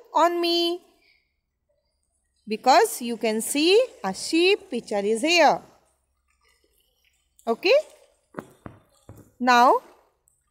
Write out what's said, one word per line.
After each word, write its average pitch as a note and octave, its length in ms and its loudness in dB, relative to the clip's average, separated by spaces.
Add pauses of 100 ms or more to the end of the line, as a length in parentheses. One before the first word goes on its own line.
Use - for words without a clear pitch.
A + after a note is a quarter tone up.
(140)
on E4+ 260 0
me. E4+ 400 -2 (1700)
Because C4+ 540 2
you A#3+ 160 -8
can A3 240 -4
see E4+ 420 2 (200)
a F#3+ 100 -6
sheep F4+ 580 -2
picture A3+ 280 -8
is G#3 240 -4
here. D4 400 2 (1800)
Okay? D#4+ 320 0 (1600)
Now, B3+ 400 2 (720)